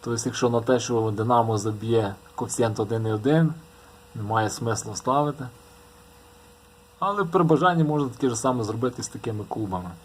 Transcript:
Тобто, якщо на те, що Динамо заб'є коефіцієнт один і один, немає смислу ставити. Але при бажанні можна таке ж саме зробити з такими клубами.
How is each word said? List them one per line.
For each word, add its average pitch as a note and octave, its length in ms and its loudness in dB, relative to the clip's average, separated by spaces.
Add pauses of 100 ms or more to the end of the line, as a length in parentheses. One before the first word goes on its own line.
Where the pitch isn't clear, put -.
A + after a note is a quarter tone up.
Тобто, A#2 260 -6
якщо B2 240 0
на A#2+ 100 2
те, B2 200 2
що A2+ 360 0
Динамо A2+ 420 2
заб'є G#2+ 560 0 (200)
коефіцієнт A#2 460 -2
один A2 260 -2
і A2 60 0
один, D3+ 420 2 (600)
немає A2 360 -2
смислу A2 440 -4
ставити. C#3 540 -2 (1500)
Але G3+ 260 -2
при F3 200 2
бажанні E3 400 6
можна D3 240 0
таке B2+ 200 -2
ж A#2 80 0
саме B2 280 0
зробити A#2+ 380 -4
з - 60 -8
такими G#2+ 400 -8
клубами. F#2 420 -6 (140)